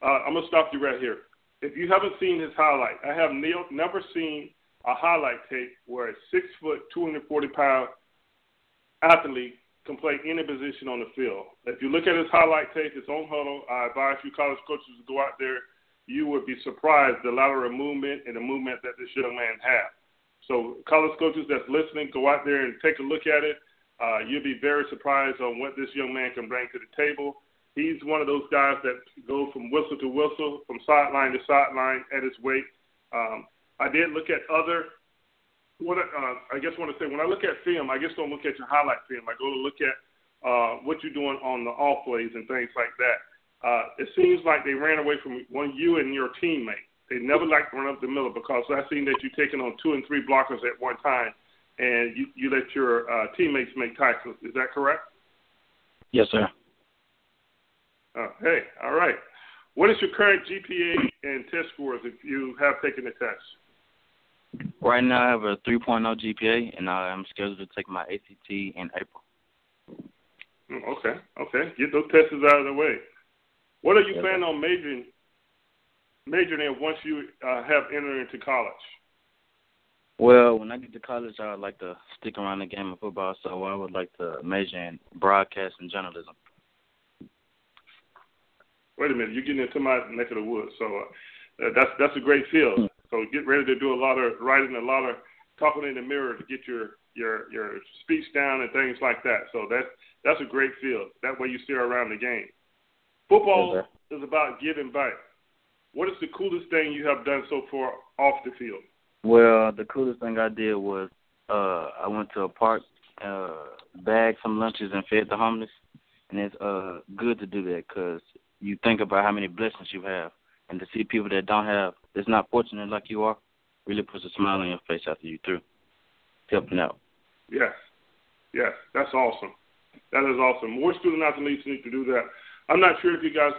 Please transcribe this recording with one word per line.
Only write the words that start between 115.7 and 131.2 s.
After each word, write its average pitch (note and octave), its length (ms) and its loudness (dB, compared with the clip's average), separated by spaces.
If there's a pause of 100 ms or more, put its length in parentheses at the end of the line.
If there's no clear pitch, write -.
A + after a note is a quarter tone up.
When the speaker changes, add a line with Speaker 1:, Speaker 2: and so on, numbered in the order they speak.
Speaker 2:
And G2+ 100 -6
it's, G2+ 220 -4
uh, F#2+ 400 -6 (160)
good A#2 220 0
to G2+ 60 -10
do F#2+ 180 -6
that F2 260 -4
'cause F2 320 -6 (400)
you G2+ 200 -6
think A2+ 200 2
about G2 240 2
how G#2 80 4
many G2+ 140 -2
blessings G2 440 -6
you F#2 120 -12
have. F2+ 280 -8 (380)
And F2 100 -10
to F#2 140 -10
see A2 100 -2
people G#2 240 -2
that F#2+ 200 -2
don't G#2+ 180 2
have, G2+ 300 -2 (200)
that's G2+ 140 -4
not A2 200 2
fortunate G#2+ 380 -2
like G#2+ 220 -8
you G#2+ 140 -4
are, A2 140 0 (480)
really G#2 180 -4
puts F#2 200 -16
a F2+ 140 -14
smile G2 240 2
on F2+ 80 -4
your F2+ 180 -6
face E2 180 -4
after D#2+ 220 -6
you D#2+ 120 -10
through F2+ 200 -4 (880)
helping F#2 320 0
out. D#2 180 -2 (520)
Speaker 1:
Yes. A#2 240 0 (800)
Yes. A#2+ 200 0 (200)
That's C3+ 200 0
awesome. A2+ 400 0 (600)
That C3+ 100 4
is C3 160 2
awesome. B2 400 2
More F3 220 4
student D#3+ 220 2